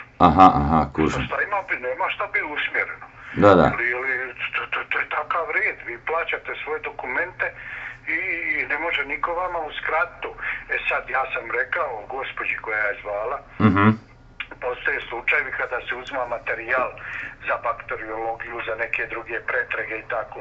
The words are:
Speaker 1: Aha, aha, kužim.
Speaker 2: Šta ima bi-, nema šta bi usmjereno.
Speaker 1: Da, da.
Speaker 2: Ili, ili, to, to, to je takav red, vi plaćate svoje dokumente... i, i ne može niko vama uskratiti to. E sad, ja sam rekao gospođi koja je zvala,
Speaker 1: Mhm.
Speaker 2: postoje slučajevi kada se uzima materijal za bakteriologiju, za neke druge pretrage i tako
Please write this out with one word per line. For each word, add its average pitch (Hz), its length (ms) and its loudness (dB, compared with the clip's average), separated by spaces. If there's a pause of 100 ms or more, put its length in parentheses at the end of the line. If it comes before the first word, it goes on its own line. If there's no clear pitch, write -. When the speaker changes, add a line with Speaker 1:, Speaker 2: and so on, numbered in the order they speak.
(180)
Speaker 1:
Aha, 87 380 10
aha, 73 240 6 (140)
kužim. 69 340 2
Speaker 2:
Šta - 140 -4
ima 202 260 0
bi-, - 120 -2
nema - 300 -2
šta - 180 -4
bi - 120 -2 (160)
usmjereno. - 500 -4 (280)
Speaker 1:
Da, - 220 10
da. 78 180 10
Speaker 2:
Ili, - 180 0
ili, 127 420 -2 (220)
to, - 60 2 (100)
to, - 80 -2 (100)
to - 100 -2
je - 100 -2
takav - 360 0 (120)
red, 196 280 0
vi 117 100 -6 (120)
plaćate - 440 -2 (120)
svoje 151 160 -4
dokumente... 151 680 -4 (600)
i, 160 100 0 (320)
i 143 180 0
ne 147 120 -2
može 160 260 0
niko 151 280 -4
vama 175 260 -2
uskratiti 160 640 -2
to. 151 100 -6 (380)
E - 160 0
sad, 143 240 0
ja 135 220 2
sam 123 200 -4
rekao 127 400 0 (160)
gospođi - 500 -4
koja 107 260 -2
je 101 180 0
zvala, 104 360 -2 (220)
Speaker 1:
Mhm. 101 280 6 (720)
Speaker 2:
postoje - 400 -2
slučajevi 131 500 -2
kada 127 300 -4
se - 140 -8
uzima 127 300 -4
materijal 120 640 -2 (580)
za 123 160 2
bakteriologiju, 113 920 -6 (100)
za 113 100 -2
neke 113 280 -2 (100)
druge 113 280 -8
pretrage 113 580 -4
i 110 100 -14
tako 110 320 -6